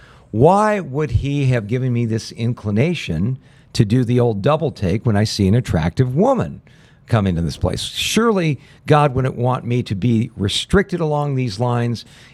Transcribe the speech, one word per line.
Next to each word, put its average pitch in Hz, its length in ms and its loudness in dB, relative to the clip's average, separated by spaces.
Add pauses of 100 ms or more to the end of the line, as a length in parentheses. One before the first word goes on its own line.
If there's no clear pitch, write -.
(300)
why 196 500 4
would 147 300 -4
he 139 360 0
have 120 200 0
given 127 260 -2
me 120 120 0
this 110 280 -4
inclination 113 1040 -2 (340)
to 117 140 4
do 123 180 2
the 123 160 2
old 110 220 0
double 147 300 0
take 98 340 -2
when 107 100 2
I 107 80 4
see 98 240 0
an 101 60 4
attractive 92 600 0
woman 208 460 0 (460)
come 107 200 2
into 85 160 0
this 73 160 -4
place? - 240 -2
Surely 190 760 0 (280)
God 147 280 2
wouldn't 127 220 -2
want 123 300 -2
me 120 160 -2
to 107 120 -4
be 113 400 0
restricted 180 640 0
along 147 360 -2
these 120 260 -4
lines. 120 460 -2 (280)